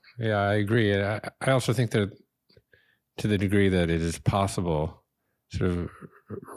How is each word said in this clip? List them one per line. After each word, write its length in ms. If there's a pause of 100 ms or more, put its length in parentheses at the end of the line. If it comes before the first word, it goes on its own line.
(180)
yeah, 220
I 140
agree. 480
I, 180 (200)
I 120
also 200
think 200
that 180 (1080)
to 100
the 100
degree 320
that 180
it 140
is 160
possible, 840 (480)
sort 200
of 200 (680)